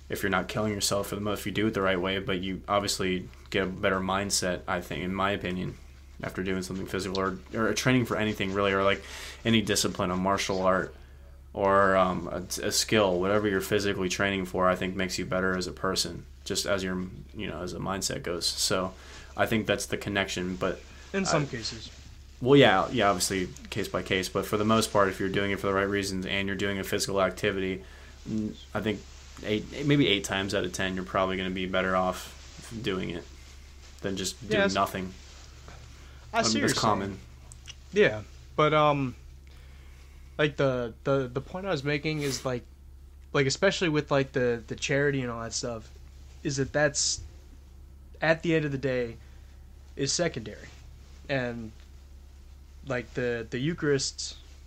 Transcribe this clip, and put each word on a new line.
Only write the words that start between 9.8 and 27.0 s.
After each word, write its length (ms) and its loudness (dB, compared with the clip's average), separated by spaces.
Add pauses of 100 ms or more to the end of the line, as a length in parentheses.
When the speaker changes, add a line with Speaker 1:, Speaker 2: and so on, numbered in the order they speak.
Speaker 1:
a 40 0
martial 460 2
art, 320 4 (600)
or, 420 6
um, 360 4
a, 360 -4
a 40 0
skill, 480 4
whatever 280 4
you're 120 2
physically 480 2
training 380 0
for, 240 2
I 60 4
think 200 -2
makes 220 -2
you 80 -4
better 320 0
as 80 -2
a 60 -6
person, 540 -2 (200)
just 220 -2
as 160 2
your, 240 -2 (280)
you 120 -6
know, 140 -8
as 120 -6
a 60 -8
mindset 420 -4
goes. 240 -4
So 480 0 (420)
I 120 2
think 180 2
that's 220 0
the 100 -4
connection, 580 -2
but 240 -2 (320)
Speaker 2:
In 140 -2
some 180 4
Speaker 1:
I 40 -2
Speaker 2:
cases. 420 -8 (500)
Speaker 1:
Well, 160 8
yeah, 360 8
yeah, 180 6
obviously 400 2 (200)
case 180 -2
by 140 -2
case, 280 0
but 160 0
for 120 0
the 80 2
most 280 4
part, 160 6
if 100 -4
you're 100 0
doing 220 2
it 80 0
for 80 -2
the 60 2
right 160 2
reasons 360 0
and 220 0
you're 100 -2
doing 220 0
a 40 -2
physical 380 0